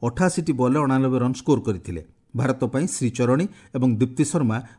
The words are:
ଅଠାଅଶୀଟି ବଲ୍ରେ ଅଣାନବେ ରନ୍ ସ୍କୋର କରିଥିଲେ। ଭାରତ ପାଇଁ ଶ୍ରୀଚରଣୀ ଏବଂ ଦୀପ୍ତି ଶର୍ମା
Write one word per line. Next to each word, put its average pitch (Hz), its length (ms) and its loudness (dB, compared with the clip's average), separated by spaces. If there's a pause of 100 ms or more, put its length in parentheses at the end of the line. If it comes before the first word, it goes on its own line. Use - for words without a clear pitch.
ଅଠାଅଶୀଟି 165 500 0
ବଲ୍ରେ 127 280 2
ଅଣାନବେ 131 380 2
ରନ୍ 123 160 0
ସ୍କୋର 131 260 0
କରିଥିଲେ। 90 440 -6 (320)
ଭାରତ 131 280 0
ପାଇଁ 147 220 -2
ଶ୍ରୀଚରଣୀ 127 600 0 (280)
ଏବଂ 131 220 2
ଦୀପ୍ତି 127 280 0
ଶର୍ମା 120 320 0 (220)